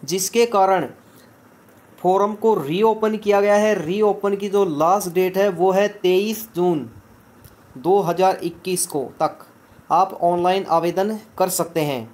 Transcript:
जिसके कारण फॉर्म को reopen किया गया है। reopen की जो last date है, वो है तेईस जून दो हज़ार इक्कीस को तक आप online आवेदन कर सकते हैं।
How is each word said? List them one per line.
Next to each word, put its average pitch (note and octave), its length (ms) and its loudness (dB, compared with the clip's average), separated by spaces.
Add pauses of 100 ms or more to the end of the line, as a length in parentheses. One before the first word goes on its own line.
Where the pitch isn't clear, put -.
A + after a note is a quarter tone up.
जिसके F#3+ 440 0
कारण F#3+ 400 2 (1120)
फॉर्म G3 360 2
को A3 220 2
reopen G#3+ 600 0
किया G3+ 240 2
गया G3+ 160 4
है। G#3+ 200 2
reopen G3+ 600 -2
की G3+ 120 -6
जो G3+ 180 2
last F3 440 0
date F#3 280 0
है, G3+ 120 2
वो F3+ 220 2
है G3 180 2
तेईस G3+ 680 -2
जून E3 320 0 (880)
दो F3 240 2
हज़ार F3+ 420 0
इक्कीस F3 440 -6
को C#3+ 180 -6 (160)
तक - 260 -4 (460)
आप F#3 300 2
online F3 440 0
आवेदन F3 520 -2 (200)
कर F#3 120 2
सकते E3 320 -4
हैं। C#3 200 -4 (120)